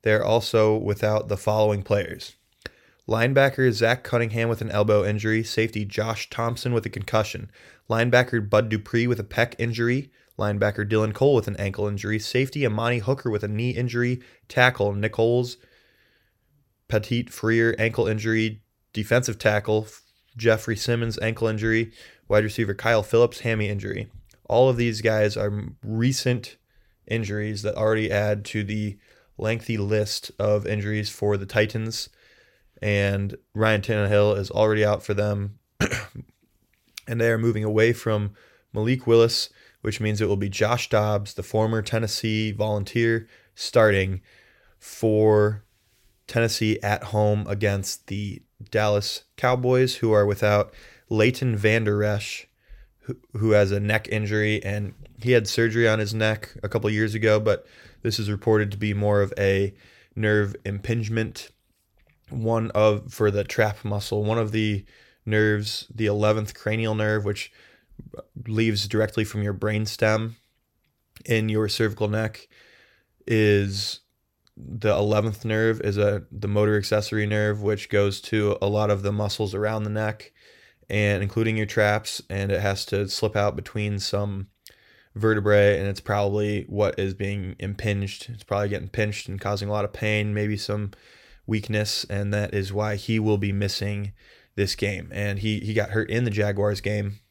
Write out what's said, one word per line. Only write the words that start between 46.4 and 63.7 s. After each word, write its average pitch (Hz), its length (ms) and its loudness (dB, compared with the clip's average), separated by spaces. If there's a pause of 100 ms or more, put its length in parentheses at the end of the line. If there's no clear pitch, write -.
at 104 240 -2
home 104 420 0
against 101 600 -4
the 101 340 -8 (300)
Dallas 104 520 0 (120)
Cowboys, 127 600 2
who 110 180 2
are 104 120 6
without 104 480 2 (360)
Leighton 113 480 2
Vander 104 460 2
Esch, - 440 -4 (520)
who, - 180 -10 (160)
who 110 180 2
has 104 200 6
a 101 100 0
neck 107 280 0
injury, 107 540 0
and 101 300 -6 (280)
he 123 100 0
had 110 160 6
surgery 117 420 2
on 110 100 2
his 104 140 -4
neck 110 500 -2
a 101 60 -6
couple 107 200 0
years 107 260 0
ago, 107 240 4
but 107 260 0 (360)
this 113 180 -2
is 104 120 -4
reported 104 400 2
to 98 60 -10
be 104 160 -2
more 104 280 2
of 98 160 0
a 98 360 2 (420)
nerve 107 400 0 (100)
impingement, 110 840 -4 (760)
one 113 420 -2
of, 104 420 2
for 104 160 2
the 101 160 0
trap 107 400 -2